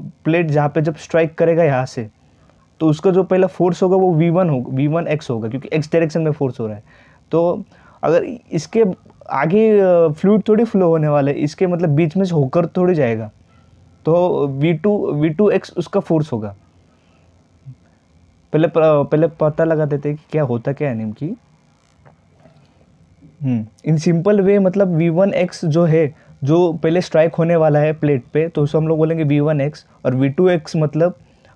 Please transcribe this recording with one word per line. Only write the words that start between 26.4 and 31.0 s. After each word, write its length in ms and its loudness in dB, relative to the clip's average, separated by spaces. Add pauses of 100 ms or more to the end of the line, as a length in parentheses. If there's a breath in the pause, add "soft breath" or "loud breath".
जो 280 2
पहले 280 0
स्ट्राइक 340 0
होने 220 2
वाला 220 4
है 140 2
प्लेट 400 0
पे, 160 0
तो 140 -2
उसे 160 0
हम 100 0
लोग 100 0
बोलेंगे 260 0
वी 160 2
वन 200 0
एक्स, 260 -6 (180 soft breath)
और 100 -2
वी 140 2
टू 200 2
एक्स 280 -2
मतलब 400 0 (400 soft breath)